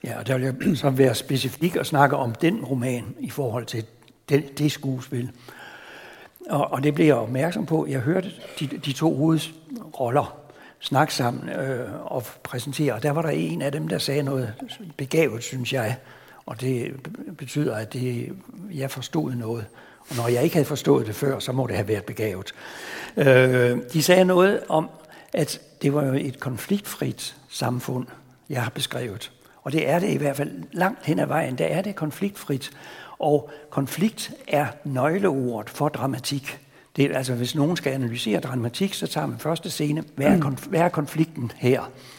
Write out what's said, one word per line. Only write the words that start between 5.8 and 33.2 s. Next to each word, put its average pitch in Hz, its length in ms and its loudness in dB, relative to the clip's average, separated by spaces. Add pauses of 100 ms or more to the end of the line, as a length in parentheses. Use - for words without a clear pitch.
Og, 156 220 0
og 139 120 -2
det 147 120 2
blev 160 100 4
jeg 147 100 8
opmærksom 135 500 0
på. 156 240 0
Jeg 135 100 -2
hørte 175 320 0 (280)
de, 147 80 -4
de 135 260 -6
to 156 220 0
hovedsroller 143 1300 -2 (400)
snakke 147 300 2
sammen, 127 360 -2
øh, 131 560 -4
og 131 180 -4 (200)
præsentere. 135 500 -2
Og 117 100 -6
der 147 80 2
var 156 100 0
der 160 80 0
en 160 320 0
af 139 100 -2
dem, 156 160 -2
der 170 100 0
sagde 147 260 0
noget 131 300 -2 (440)
begavet, 135 460 0
synes 127 300 -6
jeg. 123 240 0 (480)
Og 113 160 -10
det 127 320 -2 (440)
betyder, 139 380 -2
at 110 180 -8
det, 123 400 -4 (380)
jeg 135 200 -6
forstod 135 440 -4
noget. 117 300 -4 (440)
Og 135 60 -6
når 120 120 -2
jeg 120 160 4
ikke 170 120 4
havde 147 100 6
forstået 139 420 2
det 107 80 -6
før, 135 240 -2
så - 120 -4
må 127 160 0
det 92 80 -2
have 98 120 0
været 104 160 0
begavet. 101 500 -6 (640)
Øh, 127 600 8 (160)
de 156 100 2
sagde 185 220 8
noget 185 340 6 (100)
om, 160 200 2 (440)
at - 280 -2 (200)
det 139 120 4
var 147 120 2
jo 131 80 0
et 135 260 -2
konfliktfrit - 960 -4 (140)
samfund, 123 580 -4 (420)
jeg 127 140 -2
har 113 60 -2
beskrevet. 123 640 -6 (320)
Og 135 80 -6
det 143 180 2
er 165 100 4
det 190 100 0
i 139 80 2
hvert 139 180 0
fald 143 160 -4 (200)
langt 185 340 -2
hen 165 140 2
ad 143 60 2
vejen. 139 320 0
Der 156 80 0
er 160 160 0
det 202 140 -6
konfliktfrit. 151 760 -4 (480)
Og 147 320 2 (180)